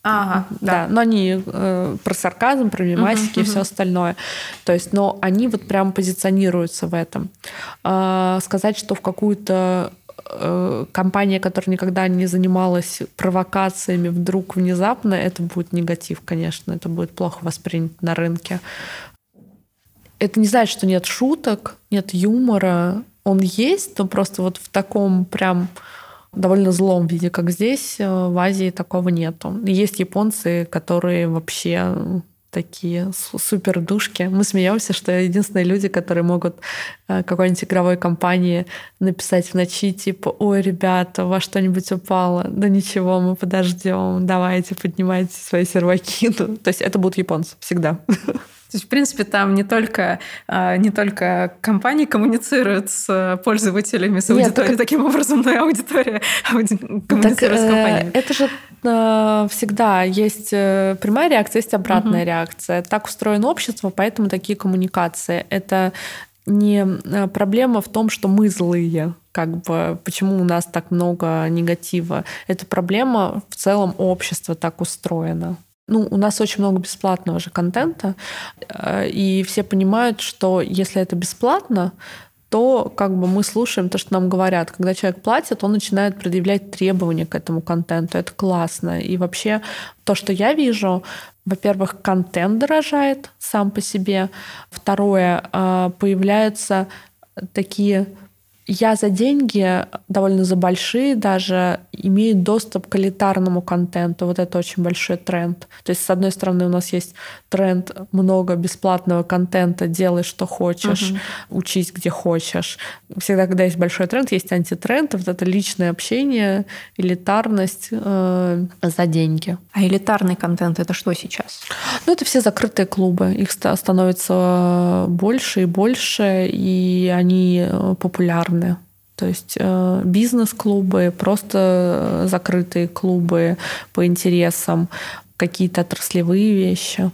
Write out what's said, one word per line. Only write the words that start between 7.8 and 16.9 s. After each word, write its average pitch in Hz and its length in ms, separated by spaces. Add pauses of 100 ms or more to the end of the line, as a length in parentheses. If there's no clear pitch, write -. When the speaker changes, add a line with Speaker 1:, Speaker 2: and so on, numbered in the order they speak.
Speaker 2:
А, 185 580
сказать, 208 360
что 202 180
в - 60
какую-то, 185 920 (400)
э, 175 600
компания, 190 480
которая 185 320
никогда 185 340
не 180 200
занималась 185 720 (160)
провокациями, 185 920
вдруг 180 480
внезапно, 185 600
это 180 280
будет 170 300
негатив, 170 500
конечно, 165 480
это 170 160
будет 170 240